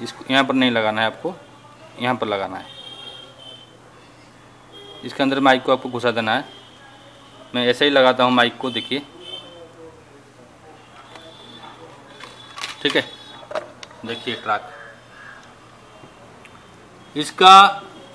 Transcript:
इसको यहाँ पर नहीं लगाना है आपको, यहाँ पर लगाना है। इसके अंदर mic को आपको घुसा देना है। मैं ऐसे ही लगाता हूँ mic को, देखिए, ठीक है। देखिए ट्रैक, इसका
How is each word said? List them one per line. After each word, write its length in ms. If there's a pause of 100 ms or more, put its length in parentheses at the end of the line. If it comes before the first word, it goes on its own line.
इसको 260
यहाँ 140
पर 100
नहीं 180
लगाना 300
है 60
आपको, 260 (640)
यहाँ 160
पर 120
लगाना 300
है। 80 (2500)
इसके 200
अंदर 160
mic 240
को 80
आपको 180
घुसा 220
देना 240
है। 100 (1080)
मैं 140
ऐसे 180
ही 60
लगाता 320
हूँ 100
mic 240
को, 120
देखिए, 320 (3750)
ठीक 140
है। 80 (1040)
देखिए 320
ट्रैक, 320 (2500)
इसका 680 (320)